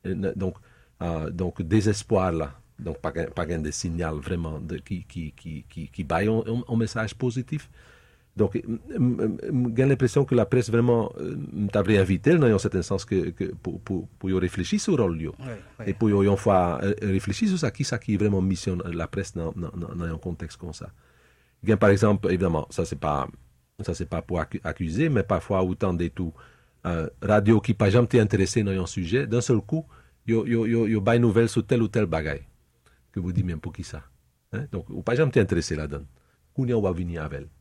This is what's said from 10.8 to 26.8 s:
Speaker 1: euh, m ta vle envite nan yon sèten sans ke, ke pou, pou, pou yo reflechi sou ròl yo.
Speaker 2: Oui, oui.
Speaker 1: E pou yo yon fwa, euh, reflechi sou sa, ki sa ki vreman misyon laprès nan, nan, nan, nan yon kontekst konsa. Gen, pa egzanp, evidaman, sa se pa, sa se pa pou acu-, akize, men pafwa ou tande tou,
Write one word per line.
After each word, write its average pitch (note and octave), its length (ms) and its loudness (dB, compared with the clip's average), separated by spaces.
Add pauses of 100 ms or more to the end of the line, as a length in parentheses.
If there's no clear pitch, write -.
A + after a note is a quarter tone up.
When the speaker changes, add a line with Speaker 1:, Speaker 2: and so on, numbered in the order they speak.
Speaker 1:
euh, - 160 -6
m E2 340 -4
ta G#2 160 2
vle G2+ 140 6
envite F#2+ 400 4
nan C3+ 100 6
yon G2+ 140 4
sèten F#2+ 240 0
sans - 180 -2
ke, G2 140 0 (160)
ke F#2 140 -4 (120)
pou, - 240 -8
pou, F2+ 220 -4 (100)
pou F#2+ 140 -4
yo F#2 100 2
reflechi F2+ 400 -2
sou F#3+ 160 0
ròl F2+ 220 2
yo. D#2 180 -8
Speaker 2:
Oui, B2 200 -12 (200)
oui. A2 140 -8
Speaker 1:
E - 80 -2
pou A2+ 100 4
yo G2+ 160 6
yon G2+ 140 4
fwa, F2+ 420 2
euh, G2+ 140 0 (160)
reflechi G2+ 400 0
sou F#3 100 0
sa, C#3 140 0
ki C3+ 100 -4
sa A2+ 160 -4
ki G#2+ 160 0
vreman G2 300 2
misyon F2+ 340 -2 (140)
laprès E2+ 400 -6
nan, E2 180 -4
nan, E2+ 240 -8
nan, E2+ 220 -8
nan E2 160 -4
yon D2+ 80 -12
kontekst E2+ 340 -10
konsa. - 320 -14 (720)
Gen, G#2 160 4
pa G#2 160 8
egzanp, G2+ 380 4
evidaman, E2+ 420 0
sa E2 140 -2
se D2 100 -8
pa, D2 300 -2 (560)
sa F2 140 -4
se E2+ 120 -6
pa E2+ 160 -4
pou F2+ 160 -2
acu-, - 240 -8
akize, F2 460 -2
men G#2 160 0
pafwa F#2+ 380 0
ou F#2 100 -2
tande F2 400 -2
tou, E2+ 160 -4 (560)